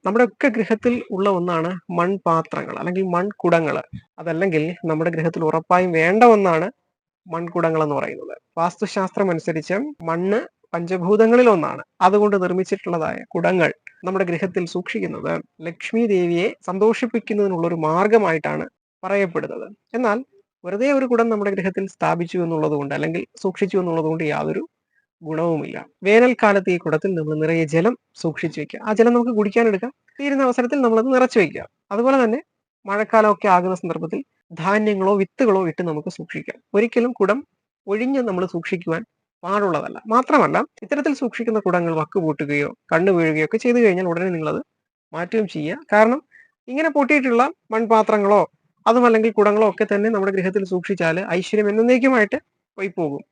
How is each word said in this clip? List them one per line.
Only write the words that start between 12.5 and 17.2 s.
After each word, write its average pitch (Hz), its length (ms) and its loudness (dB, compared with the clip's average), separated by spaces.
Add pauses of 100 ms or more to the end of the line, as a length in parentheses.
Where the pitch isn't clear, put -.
കുടങ്ങൾ 170 360 2 (380)
നമ്മുടെ 190 220 0
ഗൃഹത്തിൽ 180 360 -2 (100)
സൂക്ഷിക്കുന്നത് 175 560 -6 (360)
ലക്ഷ്മി 226 460 -2
ദേവിയെ 175 340 2 (220)
സന്തോഷിപ്പിക്കുന്നതിനുള്ള 208 1000 0